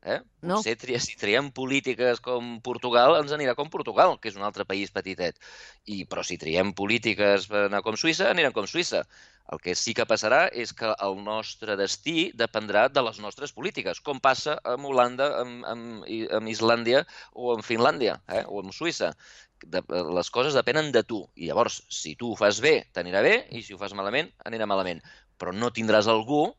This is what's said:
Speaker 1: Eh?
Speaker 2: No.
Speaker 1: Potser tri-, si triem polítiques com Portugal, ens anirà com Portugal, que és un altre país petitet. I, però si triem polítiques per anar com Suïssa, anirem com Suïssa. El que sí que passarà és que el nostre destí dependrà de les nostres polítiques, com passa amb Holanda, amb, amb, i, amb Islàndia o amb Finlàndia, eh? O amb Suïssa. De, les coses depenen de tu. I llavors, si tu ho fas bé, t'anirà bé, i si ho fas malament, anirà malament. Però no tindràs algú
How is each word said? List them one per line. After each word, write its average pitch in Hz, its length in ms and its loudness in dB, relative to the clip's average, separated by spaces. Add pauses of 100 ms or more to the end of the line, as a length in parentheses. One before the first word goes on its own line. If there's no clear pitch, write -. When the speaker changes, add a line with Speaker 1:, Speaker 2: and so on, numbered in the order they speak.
Speaker 1:
Eh? 113 180 -4 (160)
Speaker 2:
No. 180 240 0
Speaker 1:
Potser 120 160 -2
tri-, 123 240 -4
si - 180 -6
triem 117 320 2
polítiques 127 720 0
com 120 400 -6
Portugal, 123 560 6
ens 143 160 0
anirà 135 220 0
com 147 120 -4
Portugal, 151 520 4
que 113 100 -6
és 98 60 -14
un 101 100 -6
altre 101 180 -4
país 95 300 -4
petitet. 90 460 -4 (400)
I, 98 260 -8
però 90 160 -6
si 90 160 -8
triem 82 340 0
polítiques 101 760 0
per 104 180 0
anar 101 160 0
com 110 160 -4
Suïssa, 160 320 0
anirem 160 240 2
com 101 160 -2
Suïssa. 151 300 -2 (480)
El 80 100 -8
que 87 160 -4
sí 110 200 -4
que 117 120 2
passarà 113 420 4
és 117 240 -6
que 110 220 -2
el 98 240 -4
nostre 107 580 -6
destí 156 560 -2
dependrà 107 540 2
de 139 160 2
les 110 160 -2
nostres 107 340 -10
polítiques, 110 460 -6
com 135 220 -6
passa 135 420 0
amb 127 240 -4
Holanda, 127 400 2 (120)
amb, 120 280 -8
amb, 117 400 -10
i, 110 220 -4
amb 110 260 -2
Islàndia 117 480 4 (280)
o 123 260 -4
amb 107 100 -8
Finlàndia, 120 580 2
eh? 95 220 -2
O 98 160 -10
amb 95 120 -10
Suïssa. 151 360 -2 (480)
De, - 220 -6 (300)
les 87 200 -2
coses 135 240 0
depenen 139 380 2
de 113 100 4
tu. 107 300 -6
I 82 160 -10
llavors, 92 380 2
si - 280 -10
tu 120 160 -8
ho 101 80 -6
fas 104 220 4
bé, 143 300 4
t'anirà 90 340 0
bé, 214 160 4 (100)
i 113 140 -12
si 104 100 -16
ho 90 60 -16
fas 98 160 -8
malament, 104 340 -2 (140)
anirà 110 240 -4
malament. 92 340 -2 (320)
Però 90 180 -8
no 113 160 -2
tindràs 110 400 4
algú 120 380 2 (120)